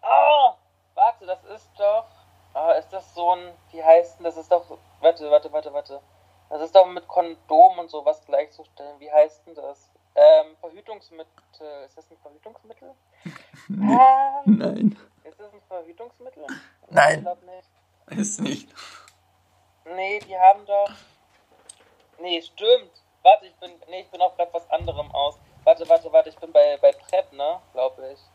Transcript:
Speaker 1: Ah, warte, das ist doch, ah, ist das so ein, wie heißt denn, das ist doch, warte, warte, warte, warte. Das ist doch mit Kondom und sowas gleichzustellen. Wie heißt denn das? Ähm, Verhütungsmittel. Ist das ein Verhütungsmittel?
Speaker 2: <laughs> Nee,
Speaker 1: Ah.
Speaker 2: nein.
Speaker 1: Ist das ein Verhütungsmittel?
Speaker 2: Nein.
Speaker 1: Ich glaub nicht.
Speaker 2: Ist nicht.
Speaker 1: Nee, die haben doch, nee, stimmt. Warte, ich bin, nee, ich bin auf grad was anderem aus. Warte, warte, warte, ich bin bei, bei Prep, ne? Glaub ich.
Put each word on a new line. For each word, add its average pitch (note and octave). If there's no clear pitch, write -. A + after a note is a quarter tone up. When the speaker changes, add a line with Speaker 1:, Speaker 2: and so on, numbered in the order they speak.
Speaker 1:
Ah, C#4
warte, G#3
das F#3
ist -
doch, G#3
ah, D3
ist D#3
das F#3+
so F3
ein, F3+
wie E3
heißt E3+
denn, F3
das D#3+
ist D#3+
doch, E3+
warte, D3+
warte, D3
warte, D3+
warte. C#3+
Das D3+
ist E3
doch F#3+
mit F3+
Kondom F3
und E3
sowas D3+
gleichzustellen. C#3+
Wie D3
heißt D3+
denn E3
das? C#3+
Ähm, D#3
Verhütungsmittel. E3+
Ist C#3
das -
ein D#3+
Verhütungsmittel? A3
Speaker 2:
<laughs> -
Nee, G#3
Speaker 1:
Ah. C4+
Speaker 2:
nein. -
Speaker 1:
Ist -
das G#3
ein G#3
Verhütungsmittel? F3+
Speaker 2:
Nein. E3+
Speaker 1:
Ich C#3
glaub F3+
nicht. F3+
Speaker 2:
Ist -
nicht. -
Speaker 1:
Nee, F#3+
die F#3
haben G3
doch, G3+
nee, E3+
stimmt. -
Warte, G3
ich -
bin, F3+
nee, F#3
ich G3
bin F3+
auf F3+
grad F3
was E3
anderem D3
aus. C#3+
Warte, E3
warte, E3
warte, D#3+
ich -
bin E3
bei, D3
bei C#3
Prep, -
ne? C#3+
Glaub C3
ich. C3